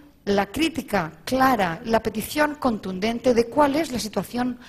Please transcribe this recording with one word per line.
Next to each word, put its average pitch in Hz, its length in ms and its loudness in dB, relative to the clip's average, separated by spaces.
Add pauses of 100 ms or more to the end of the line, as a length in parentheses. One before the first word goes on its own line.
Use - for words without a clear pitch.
(260)
la 202 220 2
crítica 208 760 -2
clara, 240 640 2
la 226 160 2
petición 294 540 -2
contundente 220 800 0
de 233 100 4
cuál 277 300 2
es 302 160 -2
la 240 80 -4
situación 240 680 -4